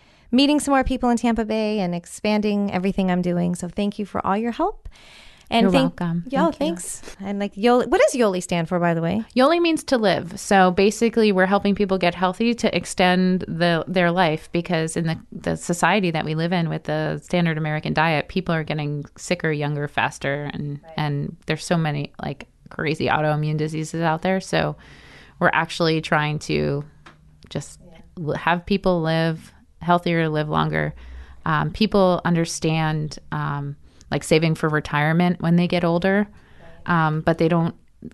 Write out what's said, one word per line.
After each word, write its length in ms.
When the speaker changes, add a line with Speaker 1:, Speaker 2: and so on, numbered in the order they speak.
Speaker 1:
meeting 300
some 120
more 120
people 240
in 80
Tampa 300
Bay 320
and 160
expanding 760
everything 380
I'm 120
doing. 320
So 140
thank 300
you 60
for 220
all 100
your 160
help. 380
And 140
Speaker 2:
You're 80
Speaker 1:
thank 300
Speaker 2:
welcome. 260
Speaker 1:
Yo, 140
Speaker 2:
Thank 140
you. 40
Speaker 1:
thanks. 440
And, 180
like, 160
Yoli, 320
what 140
does 200
Yoli 220
stand 260
for, 120
by 140
the 60
way? 220
Speaker 2:
Yoli 260
means 220
to 120
live. 440
So 320
basically, 580
we're 160
helping 300
people 220
get 180
healthy 380
to 220
extend 680
the, 400
their 240
life, 400
because 460
in 100
the, 100
the 260
society 540
that 140
we 100
live 180
in 160
with 160
the 380
standard 360
American 360
diet, 320
people 260
are 120
getting 400
sicker, 360
younger, 340
faster, 680
and, 300
Speaker 1:
Right. 140
Speaker 2:
and 400
there's 180
so 140
many, 420
like, 280
crazy 360
autoimmune 500
diseases 460
out 200
there. 180
So 340
we're 140
actually 480
trying 400
to 420
just 280
Speaker 1:
Yeah. 100
Speaker 2:
l-, 40
have 320
people 340
live 520
healthier, 480
live 200
longer. 440
Um, 260
people 540
understand, 960
um, 460
like, 120
saving 320
for 140
retirement 720
when 160
they 100
get 180
older, 440
Speaker 1:
Right. 200
Speaker 2:
um, 160
but 160
they 100
don't 260